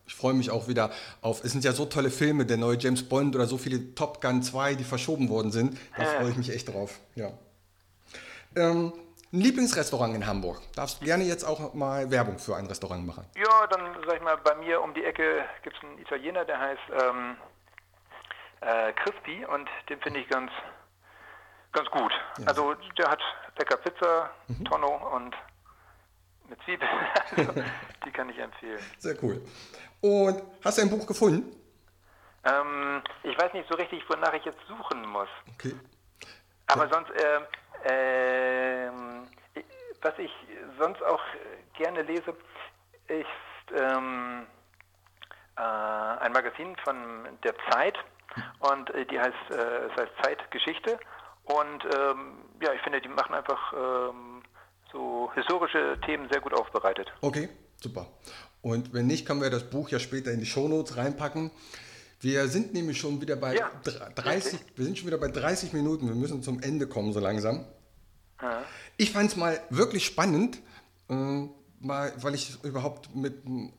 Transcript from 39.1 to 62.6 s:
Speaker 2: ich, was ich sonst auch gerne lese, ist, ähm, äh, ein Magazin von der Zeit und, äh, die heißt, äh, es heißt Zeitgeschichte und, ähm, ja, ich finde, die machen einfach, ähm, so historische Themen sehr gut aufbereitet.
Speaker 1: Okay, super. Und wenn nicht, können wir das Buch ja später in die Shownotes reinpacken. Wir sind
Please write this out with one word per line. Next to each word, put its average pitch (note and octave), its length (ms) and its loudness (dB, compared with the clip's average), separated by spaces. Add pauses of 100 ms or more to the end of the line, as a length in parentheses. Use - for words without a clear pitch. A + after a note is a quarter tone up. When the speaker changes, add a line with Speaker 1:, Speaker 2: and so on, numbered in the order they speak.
Speaker 2:
ich, - 100 -10 (380)
was D#4+ 160 2
ich - 120 -6 (480)
sonst E3+ 240 0
auch E3+ 180 4 (560)
gerne D#3+ 260 0
lese, E3 320 -4 (720)
ist, - 720 -8
ähm, B2+ 680 0 (1120)
äh, - 40 -4
ein A2 720 -2
Magazin C3 520 0
von C#3 100 0 (480)
der A2+ 120 0 (160)
Zeit C#3+ 240 4 (680)
und, C#3 300 2
äh, C3 160 -4
die C3+ 120 -4
heißt, B2 320 -2
äh, A#2+ 360 -2
es - 140 -8
heißt A#2 120 -4 (100)
Zeitgeschichte D#3 760 -2 (460)
und, D3 400 0 (120)
ähm, C#3 380 0 (260)
ja, D#3 120 2
ich B2+ 100 -4
finde, C#3+ 180 0
die B2+ 80 -6
machen C#3 260 -2
einfach, C#3 380 -2
ähm, B2 680 -4 (500)
so A#2+ 420 -4
historische D3+ 720 2
Themen C#3+ 240 -4
sehr C#3 100 2
gut - 140 -2
aufbereitet. G2+ 640 0
Speaker 1:
Okay, C#3+ 280 0 (340)
super. F#2+ 240 -8 (560)
Und A#2+ 320 -2
wenn A#2+ 140 2
nicht, D#3 180 0
können C#3+ 160 0
wir C3+ 80 2
das B2 180 0
Buch C#3+ 220 -4
ja B2+ 80 2
später B2+ 320 -4
in A#2 100 0
die A2 60 -4
Shownotes D3 500 0
reinpacken. D3 540 -2 (680)
Wir C#3 280 2
sind G3+ 240 0